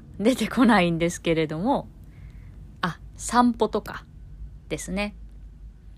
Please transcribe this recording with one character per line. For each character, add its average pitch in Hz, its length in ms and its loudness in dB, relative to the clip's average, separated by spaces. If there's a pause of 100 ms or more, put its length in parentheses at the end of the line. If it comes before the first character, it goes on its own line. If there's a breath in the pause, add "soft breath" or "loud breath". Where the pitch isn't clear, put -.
(180)
出 220 160 4
て 220 140 0
こ 247 180 4
な 214 140 8
い 175 100 4
ん 165 80 0
で 170 120 2
す - 120 -8
け 165 140 2
れ 160 100 2
ど 156 140 -6
も、 226 280 0 (920 loud breath)
あ、 170 180 -4 (160)
散 240 380 4
歩 220 160 0
と 208 140 -2
か - 220 -10 (640)
で - 100 -6
す - 120 -10
ね。 202 240 -4 (840)